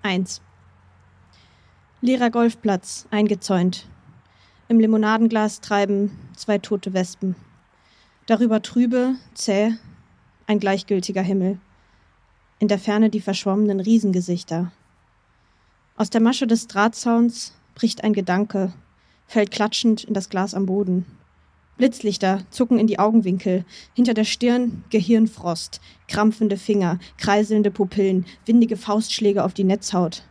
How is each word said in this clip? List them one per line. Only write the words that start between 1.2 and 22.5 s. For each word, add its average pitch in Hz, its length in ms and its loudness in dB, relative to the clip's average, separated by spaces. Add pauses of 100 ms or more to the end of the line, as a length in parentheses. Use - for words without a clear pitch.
Leerer 247 300 2
Golfplatz, 226 800 -2
eingezäunt. 196 760 0 (800)
Im 233 100 6
Limonadenglas 220 800 2
treiben 202 520 0 (260)
zwei 208 200 -2
tote 196 360 -4
Wespen. 185 420 -4 (880)
Darüber 220 360 2
trübe, 247 540 0 (180)
zäh, 208 400 0 (720)
ein 214 140 0
gleichgültiger 190 640 -2
Himmel. 190 380 -2 (1000)
In 214 100 2
der 202 100 2
Ferne 214 300 2
die 208 100 -4
verschwommenen 196 640 0
Riesengesichter. 180 920 0 (1300)
Aus 214 120 -2
der 226 120 2
Masche 233 260 2
des 226 200 0
Drahtzauns 233 840 0 (220)
bricht - 300 -2
ein 214 80 2
Gedanke, 190 580 -2 (540)
fällt 208 260 0
klatschend 214 540 0
in 220 80 -6
das 196 160 -4
Glas 196 240 -4
am 196 120 -2
Boden. 185 400 -2 (720)
Blitzlichter 202 720 0
zucken 240 300 0